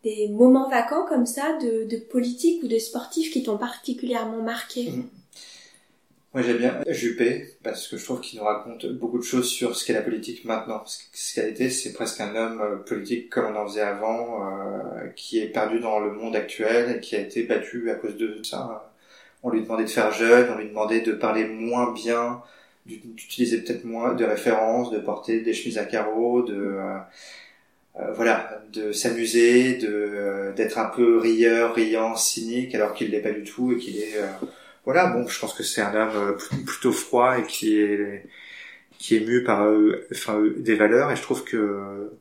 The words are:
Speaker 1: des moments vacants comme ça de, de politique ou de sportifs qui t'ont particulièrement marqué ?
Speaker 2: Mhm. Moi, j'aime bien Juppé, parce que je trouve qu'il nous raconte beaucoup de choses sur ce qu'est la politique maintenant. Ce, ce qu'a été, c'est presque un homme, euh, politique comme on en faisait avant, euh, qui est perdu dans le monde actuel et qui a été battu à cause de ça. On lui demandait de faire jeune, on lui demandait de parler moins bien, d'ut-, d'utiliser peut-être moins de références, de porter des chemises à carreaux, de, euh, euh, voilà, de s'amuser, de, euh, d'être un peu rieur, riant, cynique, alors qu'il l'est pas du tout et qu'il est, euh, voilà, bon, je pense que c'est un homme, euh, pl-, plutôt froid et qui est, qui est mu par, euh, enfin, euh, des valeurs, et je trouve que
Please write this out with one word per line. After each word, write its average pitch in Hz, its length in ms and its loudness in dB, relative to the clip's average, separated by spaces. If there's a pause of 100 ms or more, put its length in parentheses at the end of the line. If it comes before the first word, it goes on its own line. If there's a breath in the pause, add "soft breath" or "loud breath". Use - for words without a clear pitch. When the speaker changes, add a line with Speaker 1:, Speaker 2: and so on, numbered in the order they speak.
Speaker 1:
des 214 240 0
moments 254 400 8
vacants 277 380 2
comme 247 200 2
ça 311 360 -2
de, 226 220 0
de 226 120 -4
politique 247 640 0
ou 254 60 -4
de 226 100 2
sportifs - 540 -4
qui 247 100 -2
t'ont 208 160 -2
particulièrement 233 840 -4
marqué ? 233 480 -6
Speaker 2:
Mhm. 247 140 -6 (1300 loud breath)
Moi, 127 80 -2
j'aime 117 160 2
bien 123 300 0
Juppé, - 760 -2
parce - 240 -8
que 110 100 -10
je - 80 -12
trouve 123 160 -6
qu'il 113 200 -14
nous 104 40 -6
raconte 113 420 -4
beaucoup 120 320 -4
de 120 40 -2
choses 123 260 0
sur 117 280 -2
ce - 80 -6
qu'est - 80 -2
la 107 100 0
politique - 420 -6
maintenant. 110 400 -6
Ce, - 140 -12 (140)
ce - 240 -10
qu'a 107 100 0
été, 117 240 -2
c'est - 220 -6
presque - 280 -6
un 104 140 -6
homme, 113 260 -4
euh, 104 160 -2
politique 110 540 -6
comme 107 240 0
on - 20 -4
en 104 120 -4
faisait 104 140 -2
avant, 107 640 -2
euh, 98 680 -8
qui - 240 -4
est 107 80 0
perdu 110 320 -2
dans 110 220 0
le 104 100 -2
monde 113 240 -6
actuel 117 600 0
et - 40 -6
qui - 140 -6
a 101 60 0
été 113 240 -4
battu 117 440 -2
à 110 60 0
cause 104 220 -6
de 107 260 -4
ça. - 500 -10 (520 soft breath)
On 123 60 -2
lui 110 120 0
demandait 110 220 -2
de 107 60 -4
faire 107 220 2
jeune, 120 400 8
on 104 60 -4
lui 107 100 -6
demandait 107 340 0
de - 100 2
parler 110 340 0
moins 117 460 -2
bien, 117 500 -2 (420 loud breath)
d'ut-, 110 200 -16
d'utiliser 113 540 -2
peut-être 117 260 -6
moins 117 300 -2
de 117 100 2
références, 113 680 2
de 107 80 -2
porter 107 420 -2
des 113 140 -2
chemises 113 240 -4
à 98 60 -2
carreaux, 113 580 0
de, 107 140 -4
euh, 98 400 -4 (1040 loud breath)
euh, - 140 -4
voilà, 110 460 0 (120)
de 107 180 -4
s'amuser, 117 840 4
de, 110 120 -4
euh, 101 640 -2
d'être 110 260 0
un 107 80 0
peu 117 320 6
rieur, 113 580 4
riant, 113 400 2
cynique, 120 580 -2
alors 107 180 2
qu'il 107 200 -4
l'est 104 100 -2
pas 104 80 -2
du 104 140 -6
tout 123 260 -2
et 117 60 4
qu'il 101 220 -6
est, 107 180 -6
euh, 95 300 -4 (400 loud breath)
voilà, 170 200 4
bon, 120 200 0
je - 140 -8
pense - 140 -6
que - 80 -8
c'est - 180 -2
un 101 140 0
homme, 107 220 2
euh, 101 160 0
pl-, - 320 -6
plutôt - 280 0
froid 123 460 4
et 113 80 -2
qui 107 340 0
est, 101 460 -2 (720 loud breath)
qui - 180 2
est 107 40 4
mu 120 240 2
par, 104 200 2
euh, 107 480 6
enfin, 107 260 -2
euh, 107 200 4
des 110 160 2
valeurs, 117 360 4
et 117 60 0
je - 60 -8
trouve - 220 -4
que 101 640 -4 (100)